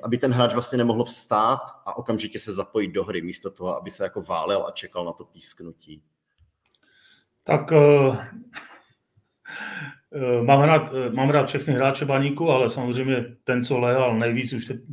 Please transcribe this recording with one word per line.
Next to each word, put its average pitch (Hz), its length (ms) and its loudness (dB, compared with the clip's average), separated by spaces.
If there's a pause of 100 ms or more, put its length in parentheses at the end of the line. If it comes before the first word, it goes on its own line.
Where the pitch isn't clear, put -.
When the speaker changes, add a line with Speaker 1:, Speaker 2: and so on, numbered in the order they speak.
Speaker 1:
aby 120 140 -2
ten 131 140 0
hráč 120 220 2
vlastně 120 240 -2
nemohl 120 260 2
vstát 117 560 0 (260)
a 101 120 -10
okamžitě 107 420 -6
se 104 140 -10
zapojit 98 340 -4
do 90 160 -4
hry, 92 180 -6
místo 87 300 -10
toho, 90 260 -6
aby 90 120 -12
se 95 140 -8
jako 95 180 -8
válel 87 460 -4
a - 40 -10
čekal 90 340 -10
na 85 80 -8
to 87 120 -18
písknutí. 80 760 -20 (1400)
Speaker 2:
Tak, - 280 0
eh, 160 60 6 (2250)
eh, 123 300 0
mám 139 180 6
rád, 156 320 4
eh, 127 160 -2
mám 131 200 2
rád 143 180 4
všechny 139 260 -2
hráče 135 320 0
Baníku, 143 440 0
ale 131 200 4
samozřejmě 123 760 -4
ten, 123 200 0
co 123 160 0
lehal 123 400 2
nejvíc, 117 340 -2
už 117 120 -6
teď, 135 120 -8 (160)